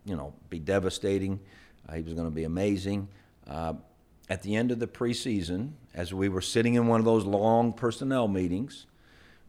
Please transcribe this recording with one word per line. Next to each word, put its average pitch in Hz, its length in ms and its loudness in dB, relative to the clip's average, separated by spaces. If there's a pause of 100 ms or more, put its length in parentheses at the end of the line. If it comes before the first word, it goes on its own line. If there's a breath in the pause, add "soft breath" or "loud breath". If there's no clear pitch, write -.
you 98 120 -6
know, 71 180 -10 (160)
be 85 80 -8
devastating. 95 840 0 (480 loud breath)
Uh, 78 60 -10
he 82 80 -4
was 82 100 -8
gonna 82 180 -4
be 78 140 -4
amazing. 98 640 0 (380 soft breath)
Uh, 80 280 -6 (540)
at 95 140 -4
the 101 120 -2
end 120 160 2
of 120 80 -2
the 117 80 -4
preseason, 117 840 -2 (200)
as 87 220 -6
we 98 140 2
were 95 120 0
sitting 117 340 2
in 120 120 4
one 113 140 6
of 110 40 4
those 113 220 4
long 110 460 4
personnel 127 560 0
meetings, 95 580 -2 (640 soft breath)